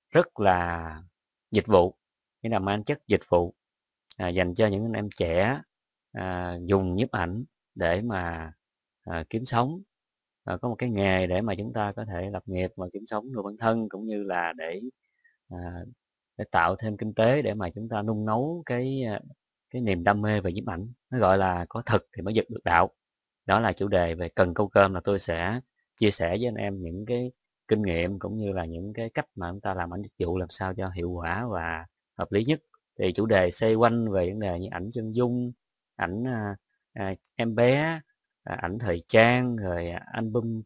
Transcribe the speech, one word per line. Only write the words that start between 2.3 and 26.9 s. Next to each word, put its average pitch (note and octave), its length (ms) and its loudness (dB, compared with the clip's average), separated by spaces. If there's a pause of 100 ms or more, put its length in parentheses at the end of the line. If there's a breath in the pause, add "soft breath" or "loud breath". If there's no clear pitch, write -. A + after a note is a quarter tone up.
nghĩa A2+ 80 -4
là A2+ 100 2
mang G2+ 240 0
chất C#3+ 240 -4
dịch G2 220 4
vụ, F2 240 4 (640)
à, F#2 100 -2
dành F2+ 260 0
cho A2 140 4
những G2+ 180 0
anh A#2 80 -4
em G#2 220 -4
trẻ, F#2+ 460 2 (500)
à, F2+ 540 -6
dùng F#2 300 2
nhiếp A2 160 0
ảnh F#2+ 320 -4 (320)
để F2+ 260 2
mà, F2 520 -6 (480)
à, E2 280 -6
kiếm A2+ 160 -4
sống, C3 360 0 (640)
à, - 140 -4
có B2 120 -4
một A2+ 60 -4
cái B2 140 -2
nghề F#2+ 380 2
để F2+ 140 0
mà A2 140 -2
chúng G#2+ 180 -8
ta G#2 180 -2
có A2+ 140 -10
thể F#2+ 240 -6
lập F#2+ 160 -8
nghiệp F#2 300 -2
và F#2 180 -8
kiếm G2+ 140 -12
sống A2+ 260 -6
nuôi G#2+ 100 -4
bản G2+ 140 -10
thân, A2+ 320 0
cũng G2 160 -10
như G#2 180 -4
là F2 300 -2
để, E2 280 -8 (680)
à, F2+ 80 -12 (800)
để - 140 -8
tạo F2 240 4
thêm G#2+ 220 -6
kinh G#2+ 160 -6
tế B2 280 4
để G#2 120 -2
mà G2+ 160 -6
chúng A2 200 -10
ta A2 120 -2
nung G#2+ 240 -2
nấu C#3 400 -2
cái, C3 380 -4
à, G#2+ 160 -4 (500)
cái B2 120 -6
niềm F#2 220 0
đam G2+ 180 4
mê G#2 200 2
về F#2 100 -2
nhiếp F2+ 160 -6
ảnh. G2 260 -8 (160)
Nó B2+ 100 -2
gọi F#2+ 180 6
là F2+ 320 2
có A#2 160 -8
thực A2 300 2
thì - 60 -8
mới G2 120 -4
giật A2 160 2
được - 140 -12
đạo. E2+ 260 4 (560)
Đó G2 140 4
là A2 140 2
chủ G2 140 -2
đề F2 280 2
về E2+ 140 -4
Cần F2+ 240 2
Câu G2+ 140 0
Cơm, G2 260 6
là F2+ 100 -4
tôi G2+ 160 2
sẽ F2+ 400 -2 (360)
chia G#2+ 160 4
sẻ F#2 180 0
với G#2+ 160 0
anh A#2 100 -2
em G2+ 260 -6
những F2+ 240 -8